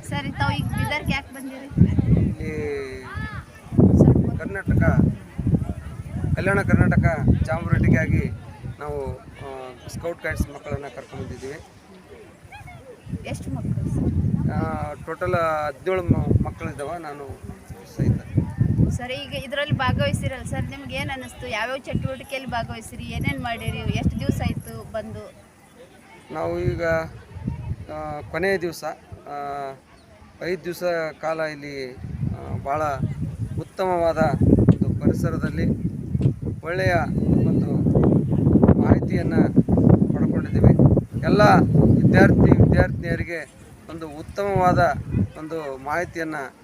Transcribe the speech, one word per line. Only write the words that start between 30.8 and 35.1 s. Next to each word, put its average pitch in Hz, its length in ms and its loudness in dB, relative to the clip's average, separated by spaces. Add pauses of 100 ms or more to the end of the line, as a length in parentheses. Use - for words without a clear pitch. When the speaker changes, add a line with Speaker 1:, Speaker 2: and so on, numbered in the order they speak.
Speaker 2:
ಕಾಲ 160 200 -4
ಇಲ್ಲಿ, 143 540 -8
ಆ, - 680 -6
ಭಾಳ 147 180 -2 (760)
ಉತ್ತಮವಾದ 170 600 0 (400)
ಒಂದು - 420 4
ಪರಿಸರದಲ್ಲಿ 160 680 -2 (960)